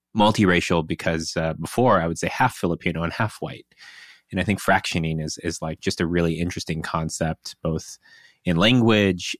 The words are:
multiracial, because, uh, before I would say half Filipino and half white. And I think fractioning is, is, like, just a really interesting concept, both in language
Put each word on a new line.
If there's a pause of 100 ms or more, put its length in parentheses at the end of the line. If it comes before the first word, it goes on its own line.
(180)
multiracial,
because,
uh,
before
I
would
say
half
Filipino
and
half
white. (640)
And
I
think
fractioning
is,
is,
like,
just
a
really
interesting
concept,
both (460)
in
language